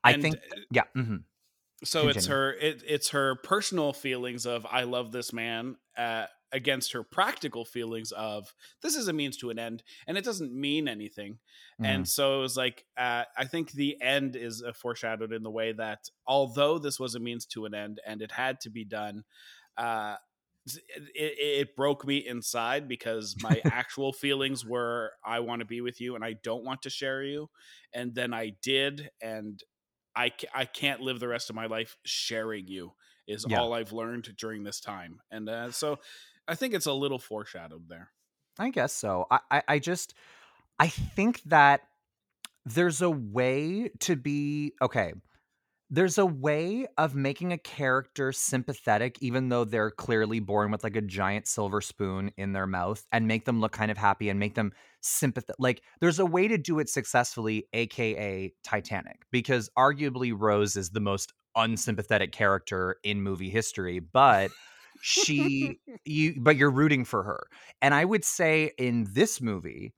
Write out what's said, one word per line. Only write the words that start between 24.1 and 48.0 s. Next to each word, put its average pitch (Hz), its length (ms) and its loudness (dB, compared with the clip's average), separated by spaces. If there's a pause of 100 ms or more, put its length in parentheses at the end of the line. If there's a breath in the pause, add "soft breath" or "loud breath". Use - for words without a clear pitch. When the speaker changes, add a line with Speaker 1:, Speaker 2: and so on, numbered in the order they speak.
Speaker 2:
feelings 135 540 -2
were, 117 460 -4 (120)
"I 117 160 -2
wanna 117 260 -4
be 120 160 -8
with 120 180 -8
you 123 160 -6
and 110 80 -8
I 113 100 -6
don't 113 300 -6
want 131 180 -6
to 135 80 -10
share 135 340 -4
you." 147 260 -6 (440 soft breath)
And 120 200 -6
then 120 200 -2
I 113 160 -4 (120)
did, 139 480 0 (120)
and 107 400 -10 (540)
I 123 140 2
ca-, - 240 -12
I 131 120 -2
can't 139 360 -2
live 131 180 -4
the 123 80 -4
rest 117 220 -4
of 110 60 -8
my 113 100 -6
life 110 380 -6
sharing 110 640 -4
you 90 260 -12 (340 soft breath)
is 104 160 -6
Speaker 1:
Yeah. 113 200 2
Speaker 2:
all 117 100 0
I've 110 180 -4
learned 113 460 -8
during 110 260 -8
this 101 160 -8
time. 92 400 -12 (100)
And, 107 180 -8
uh, 117 240 -6
so 147 280 -4 (480 loud breath)
I 165 60 -4
think 247 200 -2
it's 170 120 -2
a 143 80 0
little 139 240 -2
foreshadowed 85 720 -12
there. 85 220 -16 (480)
Speaker 1:
I 240 120 -2
guess 143 220 0
so. 92 380 0
I, 131 100 4 (100)
I, 143 180 4
I 147 100 4
just, 170 360 -4 (640 soft breath)
I 165 100 2
think - 560 -2
that 143 380 6 (840)
there's 156 360 2
a 180 80 4
way 135 800 0 (100)
to 175 160 2
be, 147 640 -2
okay, 101 320 0 (760)
there's 170 280 4
a 196 80 8
way 165 600 0 (120)
of 151 160 2
making 139 380 0
a 170 60 -2
character 135 720 0